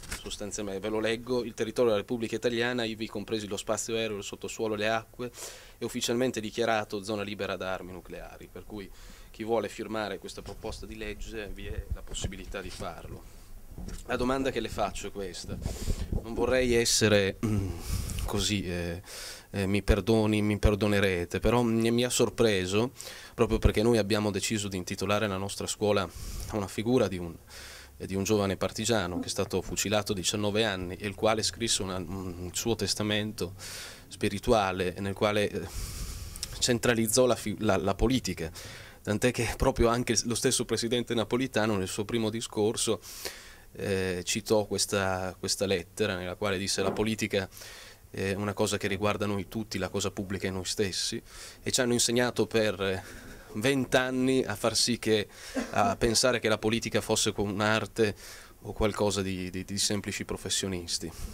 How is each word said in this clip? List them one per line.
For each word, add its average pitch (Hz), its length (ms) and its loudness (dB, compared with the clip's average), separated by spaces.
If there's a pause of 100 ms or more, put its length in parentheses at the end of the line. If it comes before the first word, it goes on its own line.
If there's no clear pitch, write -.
(220)
sostanzialmente, 98 600 -6
ve 104 80 -4
lo 107 100 0
leggo: 117 440 0
"Il 110 100 -8
territorio 113 380 2
della 101 100 4
Repubblica 113 340 -2
Italiana, 120 480 0
ivi 110 240 -4
compresi 104 400 -4
lo 98 100 -4
spazio 113 380 -2
aereo, 110 220 -2
il 104 60 -6
sottosuolo 107 500 -4
e 104 40 -2
le 107 120 2
acque, 113 420 -4 (460)
è - 60 -10
ufficialmente 120 560 0
dichiarato 107 640 0
zona 104 200 -2
libera 98 320 -4
da 92 180 -2
armi 90 180 -6
nucleari", 85 600 -14
per 92 140 -14
cui 104 240 -12 (420)
chi - 120 -10
vuole 107 260 0
firmare 101 500 -6
questa 101 220 -12
proposta 101 440 -10
di 110 100 -12
legge 107 580 -8
vi 101 140 -10
è 98 260 -6
la 98 80 -8
possibilità 98 600 -8
di 92 80 -8
farlo. - 640 -10 (720)
La 120 100 -2
domanda 131 360 0
che 117 80 -2
le 107 100 -2
faccio 101 380 -2
è 95 40 -10
questa: 92 460 -8 (640)
non 113 120 -8
vorrei 120 400 4
essere, 104 720 6
mm, 101 240 2 (560)
così, 101 380 0
eh, 87 380 -4 (500)
eh, 98 160 0
mi 98 160 4
perdoni, 107 580 6
mi 104 160 2
perdonerete, 98 840 4
però 113 220 4
mi, 113 300 4
mi 120 120 4
ha 123 60 0
sorpreso, 107 840 2 (420)
proprio 110 260 2
perché 107 240 6
noi 117 140 6
abbiamo 104 340 2
deciso 101 360 -2
di 98 100 -4
intitolare 101 500 0
la 95 100 -2
nostra 95 300 -6
scuola 101 420 2 (380)
a - 80 -4
una 98 120 0
figura 113 400 2
di 92 100 -4
un, 85 180 -6 (640)
eh, 95 100 -10
di 92 80 -2
un 98 80 2
giovane 98 340 2
partigiano 95 640 0
che - 80 -6
è - 20 -6
stato 95 320 -2
fucilato 101 500 0
a 104 40 -2
diciannove 104 500 0
anni, 92 300 -2
e 104 120 -6
il 98 80 -6
quale 107 280 2
scrisse - 380 0
una, 92 160 -2
un 90 560 -6
suo 113 220 0
testamento 104 800 0 (540)
spirituale 95 920 2
nel 98 140 -2
quale, 104 360 4
eh, 92 180 -4 (920)
centralizzò 117 640 4
la 117 100 6
fi-, 104 240 -4
la, 98 180 4
la 95 180 2
politica, 92 560 0 (500)
tant'è 107 300 2
che 113 240 -2
proprio 120 320 4
anche 117 360 2
lo 117 120 0
stesso 123 300 2
presidente 117 480 0
Napolitano 113 640 2
nel 92 100 0
suo 104 180 -4
primo 113 240 0
discorso, 110 720 0 (800)
eh, 95 460 0
citò 107 420 2
questa, 95 720 0
questa - 280 -2
lettera 95 500 0
nella 90 200 -4
quale 101 220 0
disse: 98 240 0
"La 95 100 2
politica 107 560 0 (600)
è 98 240 -2
una 104 200 -2
cosa 101 240 2
che 101 100 -2
riguarda 101 380 0
noi 101 220 -2
tutti, 107 300 -6
la 92 120 -2
cosa 98 220 -2
pubblica 98 360 -4
è 95 40 -2
noi 92 140 -4
stessi", - 560 -2 (400)
e 104 100 -4
ci - 100 4
hanno 120 120 4
insegnato 120 540 4
per, 107 340 2
eh, 95 220 0 (520)
vent'anni 127 880 4
a 104 120 -2
far 113 200 2
sì 117 240 2
che, 107 280 4 (440)
a 98 240 4
pensare 120 440 4
che 110 100 2
la 107 80 4
politica 110 440 2
fosse 110 340 2
un'arte 107 800 2 (460)
o 107 120 -8
qualcosa 104 480 2
di, 92 280 -2
di, 92 140 -4
di 98 140 -6
semplici 101 480 -2
professionisti. 87 840 -4 (220)